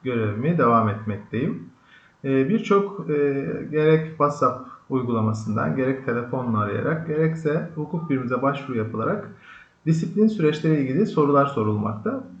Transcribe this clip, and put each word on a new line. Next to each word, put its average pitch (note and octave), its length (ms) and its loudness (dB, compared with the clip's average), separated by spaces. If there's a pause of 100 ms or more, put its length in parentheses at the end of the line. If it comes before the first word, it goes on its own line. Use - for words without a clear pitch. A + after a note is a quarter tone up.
görevimi A#2+ 540 0
devam A2+ 320 4
etmekteyim. A2 800 -4 (560)
Ee, C3+ 240 2
birçok, G3 600 0
e, D#3 40 0 (580)
gerek D#3 360 4
WhatsApp - 600 0 (220)
uygulamasından, A#2 840 0
gerek C3 300 0
telefonla A#2+ 540 -2
arayarak, A2 480 -2
gerekse D#3+ 680 0
hukuk D#3 340 -6
birimimize B2 320 0
başvuru C3+ 360 -2
yapılarak A2+ 520 -4 (560)
disiplin F#3 420 2
süreçleri D#3 540 2
ilgili C3+ 240 2
sorular C#3+ 400 4
sorulmakta. A2 760 -2 (160)